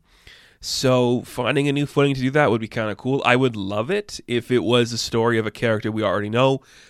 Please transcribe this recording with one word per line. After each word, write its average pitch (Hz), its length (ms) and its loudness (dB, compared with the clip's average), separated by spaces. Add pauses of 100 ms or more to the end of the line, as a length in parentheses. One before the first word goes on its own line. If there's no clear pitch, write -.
(600)
So 123 600 0
finding 131 440 -2
a 147 60 0
new 143 120 0
footing 143 300 0
to 131 60 -6
do 131 100 0
that 147 180 2
would 113 120 2
be 110 80 -8
kinda 107 260 -6
cool. 131 300 -2
I 123 100 6
would 127 220 2
love 104 340 -4
it - 340 -6
if 117 240 -4
it 120 140 2
was 120 300 2
a 113 40 -6
story 117 400 0
of 110 80 0
a 107 60 -6
character 110 400 -2
we 110 100 -4
already 104 280 -2
know 131 320 2 (280)